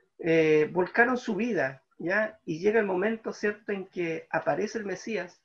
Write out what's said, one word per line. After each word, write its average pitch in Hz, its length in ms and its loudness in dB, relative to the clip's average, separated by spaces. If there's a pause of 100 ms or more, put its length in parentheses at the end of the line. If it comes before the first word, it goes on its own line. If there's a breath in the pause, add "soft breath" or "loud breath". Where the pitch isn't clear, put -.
(180 loud breath)
eh, 156 540 4
volcaron 226 440 2
su 233 200 -4
vida, 170 480 -2 (140)
¿ya? 208 460 -2
Y 160 140 -4
llega 214 220 2
el 208 60 2
momento, 196 460 -2
¿cierto?, 208 380 -4
en 196 160 -6
que 165 440 -4
aparece 165 480 -2
el 208 80 -8
Mesías 185 580 -8